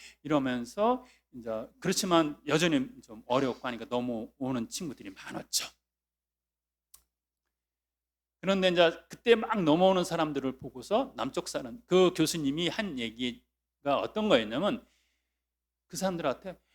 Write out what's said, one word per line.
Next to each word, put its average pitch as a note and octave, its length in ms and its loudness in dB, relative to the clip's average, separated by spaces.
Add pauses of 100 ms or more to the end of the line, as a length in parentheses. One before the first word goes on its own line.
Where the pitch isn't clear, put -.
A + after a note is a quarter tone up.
(220)
이러면서 D3 800 0 (280)
이제 A2+ 360 -8 (120)
그렇지만 E3+ 640 0
여전히 D3 420 2 (140)
좀 A2 240 -20
어렵고 B2+ 400 0
하니까 A2+ 200 -8
넘어오는 B2 840 -4
친구들이 C#3 420 -10
많았죠. - 580 -8 (2750)
그런데 F#3 280 2
이제 E3+ 400 4
그때 - 260 4
막 A3 280 0
넘어오는 F3+ 420 6
사람들을 C#3+ 540 -2
보고서 D3 580 -4
남쪽 C3+ 320 -4
사람, A#2+ 380 -10
그 F3+ 280 6
교수님이 D#3+ 540 0
한 F3+ 300 -4
얘기가 A#2+ 1000 -6
어떤 G#3+ 300 -2
거였냐면 C3+ 580 0 (1000)
그 E3+ 100 -14
사람들한테 E3 640 -4 (160)